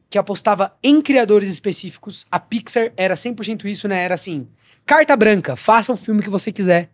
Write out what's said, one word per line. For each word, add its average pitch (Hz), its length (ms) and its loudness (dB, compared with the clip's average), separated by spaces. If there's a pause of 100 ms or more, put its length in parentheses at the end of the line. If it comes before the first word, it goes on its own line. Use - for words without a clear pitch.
(100)
que 208 80 -2
apostava 202 640 0
em 294 180 6
criadores 208 500 2
específicos. - 840 -10
A 175 80 -2
Pixar 226 560 -4
era 185 180 -2
cem 240 180 -6
por 214 120 -10
cento 208 240 -8
isso, 208 180 -8
né? 190 160 -2
Era 180 120 -4
assim: 160 340 -8 (360)
carta 302 320 4
branca, 208 380 2
faça 220 380 2
o 214 40 -2
filme 214 240 -2
que 196 100 -6
você 196 200 -4
quiser. 175 440 0